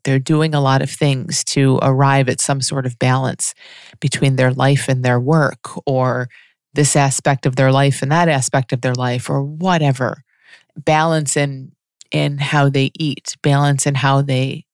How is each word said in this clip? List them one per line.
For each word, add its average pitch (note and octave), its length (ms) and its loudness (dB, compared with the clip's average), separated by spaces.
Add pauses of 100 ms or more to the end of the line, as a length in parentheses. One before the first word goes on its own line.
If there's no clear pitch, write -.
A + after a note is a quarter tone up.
they're C3+ 160 0
doing D#3 340 0
a D3 60 2
lot C3+ 200 2
of C#3+ 80 -4
things C3+ 560 -2
to C3+ 380 2
arrive C3+ 460 2
at - 120 -2
some C3+ 200 -2
sort C3 260 -4
of A#2+ 140 -8
balance B2+ 520 0 (460)
between C3+ 380 0
their B2+ 160 2
life C3+ 360 0
and B2+ 160 0
their B2 140 2
work, C#3+ 520 0 (160)
or B2+ 420 -2 (440)
this D3 220 2
aspect C#3 520 0
of B2+ 100 -2
their C3 160 4
life C#3 280 2
and C3+ 120 -2
that E3+ 160 2
aspect C3+ 440 -2
of A#2+ 80 -4
their B2+ 140 -2
life, B2 340 -4
or C#3 140 -2
whatever. D3+ 800 -2 (540)
Balance D#3 600 0
in, C#3 360 -4 (400)
in D3 260 -2
how C#3+ 300 2
they C3+ 280 0
eat, D3+ 460 -6
balance C#3+ 420 2
in C#3 120 0
how C#3 260 2
they C3+ 520 -4